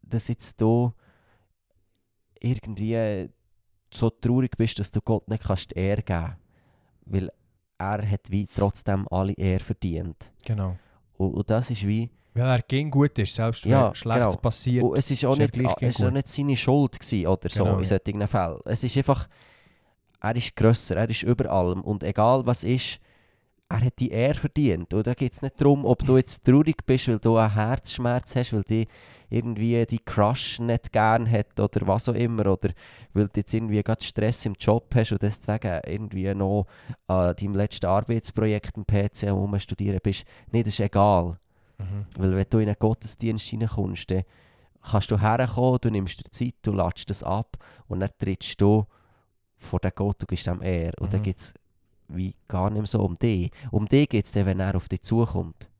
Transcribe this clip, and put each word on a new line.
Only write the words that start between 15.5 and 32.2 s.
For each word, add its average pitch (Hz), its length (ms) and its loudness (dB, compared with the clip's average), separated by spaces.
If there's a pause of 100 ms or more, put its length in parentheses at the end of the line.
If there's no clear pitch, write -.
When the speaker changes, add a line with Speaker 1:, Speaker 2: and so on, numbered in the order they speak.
Speaker 2:
gleich 123 180 0
Speaker 1:
ah, - 80 0
Speaker 2:
gegen 120 100 0
Speaker 1:
ist 113 120 -2
auch 101 40 4
Speaker 2:
gut. 127 80 2
Speaker 1:
nicht 139 140 -2
seine 139 300 0
Schuld 135 420 2
gewesen 92 280 -2
oder 95 220 0
so 104 140 0
Speaker 2:
Genau, 98 140 2
Speaker 1:
in 92 80 0
Speaker 2:
ja. 95 200 2
Speaker 1:
solchen 104 220 -4
Fällen. 87 380 -2
Es 113 180 -4
ist 127 140 -2
einfach, 135 300 0 (920)
er 113 160 -2
ist - 200 -4
grösser, 113 420 2
er 110 120 0
ist 113 140 -4
über - 260 0
allem. 90 320 2
Und 104 220 -4
egal 117 420 2
was 120 180 0
ist, - 360 -2 (680)
er - 120 -2
hat 123 180 0
die 120 120 -2
Ehre 127 240 2
verdient. 101 580 -2
Und 107 140 0
da 123 60 0
geht's - 280 -4
nicht - 180 -8
darum, 139 240 6
ob - 220 2
du 131 100 6
jetzt - 300 2
traurig 151 400 6
bist, 131 240 2
weil 110 100 2
du 113 160 4
einen 110 180 4
Herzschmerz 120 800 -2
hast, 123 200 -2
weil 104 100 0
dich 110 240 0 (420)
irgendwie 113 560 0
die 113 140 -4
Crush - 600 0
nicht 117 340 -2
gern 113 360 4
hat 107 300 0
oder 104 260 0
was 98 220 0
auch 120 60 0
immer. 113 320 0